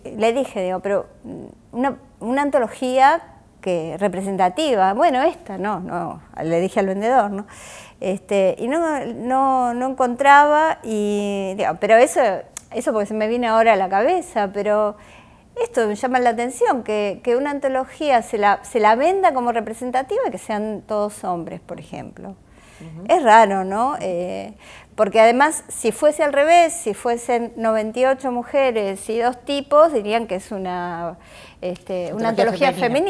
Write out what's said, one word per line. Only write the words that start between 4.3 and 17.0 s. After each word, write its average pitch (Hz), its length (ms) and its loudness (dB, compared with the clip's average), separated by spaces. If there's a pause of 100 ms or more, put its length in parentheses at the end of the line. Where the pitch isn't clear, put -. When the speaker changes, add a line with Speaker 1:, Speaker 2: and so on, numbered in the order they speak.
Speaker 1:
bueno, 262 280 2
esta, 294 360 -4
no, 190 220 -4
no, 170 420 -8 (220)
le 170 180 0
dije 190 180 -2
al 196 80 0
vendedor, 208 440 0
¿no? 202 140 -8 (540)
Este, 196 580 0
y 233 100 -6
no, 311 380 -2
no, 254 680 -2
no 254 140 -4
encontraba, 277 960 4
y, 202 720 -4
digo, 170 240 -2
pero 214 160 4
eso, 254 240 4 (520)
eso 254 220 -4
porque 208 120 0
se 214 80 -10
me 214 140 -2
viene 240 200 -2
ahora 226 260 4
a - 20 6
la 190 140 -2
cabeza, 220 640 0
pero 208 420 0 (640)
esto 254 240 0
me 208 100 -2
llama 254 240 -2
la 240 120 2
atención, 254 520 0
que, 208 400 -4